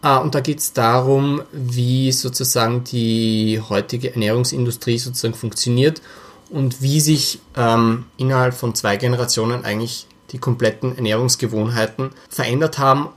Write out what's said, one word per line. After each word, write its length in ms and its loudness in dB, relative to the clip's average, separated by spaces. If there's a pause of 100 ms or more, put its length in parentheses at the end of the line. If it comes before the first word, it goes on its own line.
Äh, 180 4
und 140 -2
da 60 2
geht's 320 -4
darum, 680 2 (100)
wie 600 0
sozusagen 720 -2
die 800 0
heutige 460 -4
Ernährungsindustrie 840 0
sozusagen 360 -4
funktioniert 680 0 (480)
und 320 -2
wie 200 2
sich, 400 2 (160)
ähm, 480 2 (100)
innerhalb 380 2
von 220 -4
zwei 200 0
Generationen 720 0
eigentlich 420 -6 (240)
die 80 -10
kompletten 560 0
Ernährungsgewohnheiten 1120 0 (200)
verändert 480 -2
haben 400 2